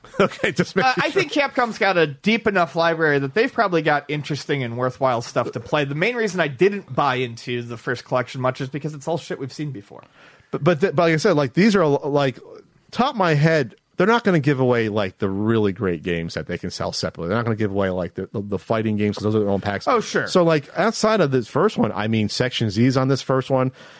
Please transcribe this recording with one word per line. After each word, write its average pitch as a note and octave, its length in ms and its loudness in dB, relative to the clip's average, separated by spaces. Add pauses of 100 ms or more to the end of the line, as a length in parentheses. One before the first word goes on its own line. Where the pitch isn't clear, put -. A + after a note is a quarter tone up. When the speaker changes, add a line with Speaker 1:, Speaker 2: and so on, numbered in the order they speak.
Speaker 1:
<laughs> - 120 -4
Okay, - 320 0
just - 240 -4
make F#3+ 100 2
Speaker 2:
Uh, B3+ 120 2
I D4 140 0
Speaker 1:
sure. G4 100 0
Speaker 2:
think D4 100 -4
Capcom's C4 460 -2
got F#3+ 200 2
a E3 100 4
deep G#3+ 400 -2
enough F3+ 280 0
library D#3+ 440 2
that C#3 140 -2
they've A3 180 0
probably F3+ 300 0
got D3+ 280 2
interesting D3 540 -4
and A#2 140 -6
worthwhile B2 440 0
stuff A#2 320 -4
to A#2+ 80 -8
play. D3+ 240 -2
The C#3+ 100 -6
main A3 220 0
reason F#3 240 -2
I D3+ 80 0
didn't F3+ 440 0
buy C#3 220 0
into A#2+ 460 -6
the A#2+ 160 -12
first B2 260 -6
collection B2+ 380 -4
much B2+ 180 -2
is C3+ 80 -4
because D3+ 260 -8
it's C#3+ 140 -12
all E3 100 -2
shit - 220 -10
we've C3+ 140 -10
seen D3+ 180 -8
before. - 320 -16 (480)
Speaker 1:
But, - 100 -6
but, D#3+ 200 4
th-, F3+ 120 0
but F3 100 2
like E3 100 4
I D#3 40 2
said, E3 200 2
like, C#3+ 160 0
these G3+ 240 4
are, E3 100 4
like, C#3+ 500 0 (540)
top C4 200 0
of C#4+ 40 -14
my F3 180 2
head, D3+ 420 2 (260)
they're F#3 60 4
not A#3 160 2
gonna F3+ 160 4
give C3+ 200 2
away, A#2+ 300 4
like, G2+ 300 -2
the G2+ 100 0
really G#2 420 2
great F2 300 -2
games E2+ 320 -4
that E2 140 -6
they F2 100 -4
can F2 140 -8
sell F#2 200 -6
separately. E2 380 -6
They're G#2+ 80 0
not A#2 80 -2
gonna A2+ 100 0
give G#2 160 0
away, G2 200 0
like, F2+ 240 -4
the, F#2 160 -8
the, G#2+ 100 -6
the G2+ 180 -4
fighting A2 380 -2
games G#2 200 0
'cause F#2+ 60 -6
those G#2+ 120 0
are A2 40 4
their G2+ 100 2
own G2 120 2
packs. G2+ 260 -4
Speaker 2:
Oh, B3 140 4
sure. C3+ 260 -2
Speaker 1:
So, F3+ 160 4
like, D#3+ 340 2
outside G#3+ 440 0
of D3 100 4
this B2+ 160 0
first F#3 300 0
one, G#2 140 2
I G#2 160 -4
mean, A2 200 2
Section B2 440 -2
Z's A#2+ 260 4
on C3 120 2
this C3+ 120 0
first C3 300 -2
one. B2+ 200 2 (280)